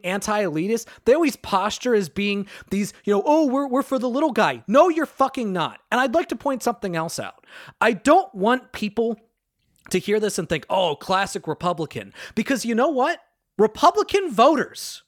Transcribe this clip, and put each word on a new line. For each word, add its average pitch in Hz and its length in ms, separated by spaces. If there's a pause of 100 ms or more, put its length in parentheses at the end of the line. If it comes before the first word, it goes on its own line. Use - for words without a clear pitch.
anti-elitist. 196 800 (200)
They 240 100
always 311 220
posture 208 580
as 190 140
being 202 360 (240)
these, 196 240 (120)
you 202 80
know, 202 120
"Oh, 302 220
we're, 277 200
we're 262 140
for 262 160
the 247 120
little 262 220
guy." 156 360
No, 294 220
you're 311 180
fucking 247 440
not. 151 280 (100)
And 233 100
I'd 254 140
like 330 160
to 294 60
point 269 260
something 202 340
else 165 220
out. - 260 (360)
I 233 140
don't 311 420
want 233 360
people 226 480 (680)
to 185 80
hear 202 220
this 208 180
and 175 100
think, 151 220
"Oh, 185 260
classic 190 520
Republican." 151 640 (220)
Because 226 300
you 233 100
know 254 140
what? 294 300 (380)
Republican 349 760
voters, 240 760